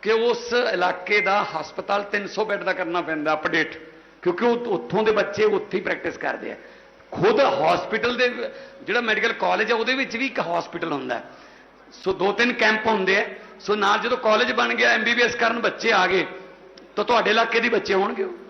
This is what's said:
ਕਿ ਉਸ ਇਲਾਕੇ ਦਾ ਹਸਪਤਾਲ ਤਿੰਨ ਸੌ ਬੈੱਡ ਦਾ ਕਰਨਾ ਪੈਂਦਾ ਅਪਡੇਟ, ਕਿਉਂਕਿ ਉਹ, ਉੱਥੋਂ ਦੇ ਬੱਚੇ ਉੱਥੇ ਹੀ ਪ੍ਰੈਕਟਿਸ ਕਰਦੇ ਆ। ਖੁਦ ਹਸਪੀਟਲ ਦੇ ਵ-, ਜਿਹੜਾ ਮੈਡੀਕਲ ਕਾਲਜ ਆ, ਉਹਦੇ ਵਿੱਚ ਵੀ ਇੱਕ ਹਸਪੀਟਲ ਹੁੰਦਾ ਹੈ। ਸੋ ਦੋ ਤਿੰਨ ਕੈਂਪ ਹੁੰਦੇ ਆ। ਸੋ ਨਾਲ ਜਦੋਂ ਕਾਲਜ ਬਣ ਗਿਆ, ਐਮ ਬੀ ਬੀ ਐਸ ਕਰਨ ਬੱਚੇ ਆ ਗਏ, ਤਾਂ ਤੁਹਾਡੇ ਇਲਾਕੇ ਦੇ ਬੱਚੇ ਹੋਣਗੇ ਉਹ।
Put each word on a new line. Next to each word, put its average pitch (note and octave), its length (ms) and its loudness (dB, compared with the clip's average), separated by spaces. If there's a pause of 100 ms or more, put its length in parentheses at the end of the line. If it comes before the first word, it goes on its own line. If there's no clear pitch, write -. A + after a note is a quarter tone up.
ਕਿ G#3 100 0
ਉਸ A3+ 420 0 (180)
ਇਲਾਕੇ F#3 500 0
ਦਾ G3 220 2
ਹਸਪਤਾਲ F#3 600 -4
ਤਿੰਨ G3+ 240 -4
ਸੌ G#3 180 -2
ਬੈੱਡ G3+ 180 -4
ਦਾ F#3 100 0
ਕਰਨਾ F3 280 -2
ਪੈਂਦਾ D#3 320 0
ਅਪਡੇਟ, E3 440 -2 (440)
ਕਿਉਂਕਿ F3+ 240 0
ਉਹ, A#3+ 200 2
ਉੱਥੋਂ G3+ 380 -2
ਦੇ G#3+ 80 4
ਬੱਚੇ G3+ 320 0
ਉੱਥੇ G3+ 340 0
ਹੀ G3 60 -4
ਪ੍ਰੈਕਟਿਸ F3 340 -4
ਕਰਦੇ A#2 340 -6
ਆ। G#2 40 -10 (560)
ਖੁਦ G3 280 2
ਹਸਪੀਟਲ G#3+ 760 2
ਦੇ B3 140 2
ਵ-, A#3 200 -6 (340)
ਜਿਹੜਾ A3+ 180 0
ਮੈਡੀਕਲ A3 320 0
ਕਾਲਜ G3 380 0
ਆ, A#3+ 40 4
ਉਹਦੇ A3+ 180 0
ਵਿੱਚ C4 240 -4
ਵੀ C4 80 -2
ਇੱਕ B3+ 140 -6
ਹਸਪੀਟਲ E3+ 520 -4
ਹੁੰਦਾ B2+ 240 -4
ਹੈ। G#2+ 80 -8 (800)
ਸੋ F#3+ 100 0
ਦੋ F#3+ 180 0
ਤਿੰਨ A#3 220 2
ਕੈਂਪ G#3+ 340 2
ਹੁੰਦੇ G3 300 2
ਆ। A#3 80 0 (340)
ਸੋ G#3 160 -2
ਨਾਲ G#3 240 2
ਜਦੋਂ A#3+ 180 -2
ਕਾਲਜ A3 340 2
ਬਣ A#3 220 0
ਗਿਆ, A#3 160 4
ਐਮ A3+ 140 2
ਬੀ A#3 100 2
ਬੀ A#3+ 80 2
ਐਸ A#3+ 140 2
ਕਰਨ A#3 240 0
ਬੱਚੇ G#3+ 320 0
ਆ F#3 160 4
ਗਏ, F3+ 180 2 (680)
ਤਾਂ G#3 80 0
ਤੁਹਾਡੇ G#3 260 2
ਇਲਾਕੇ A3+ 300 2
ਦੇ A#3 100 0
ਬੱਚੇ G3+ 240 0
ਹੋਣਗੇ G3 300 0
ਉਹ। F#3+ 100 -6 (160)